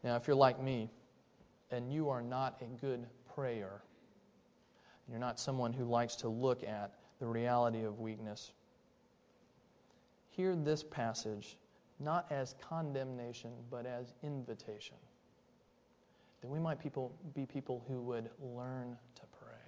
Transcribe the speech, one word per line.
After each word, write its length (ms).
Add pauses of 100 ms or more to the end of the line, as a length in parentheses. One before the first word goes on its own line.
Now, 120
if 120
you're 80
like 260
me, 280 (800)
and 200
you 180
are 120
not 400
a 240
good 200 (280)
prayer, 480 (1300)
you're 100
not 200
someone 340
who 120
likes 320
to 120
look 340
at 300 (260)
the 60
reality 580
of 160
weakness, 520 (1800)
hear 260
this 280
passage 760 (420)
not 320
as 300
condemnation, 880 (200)
but 140
as 280 (100)
invitation. 760 (1400)
That 80
we 100
might 200
people, 340 (200)
be 120
people 420
who 140
would 280 (120)
learn 560 (180)
to 60 (180)
pray 100 (180)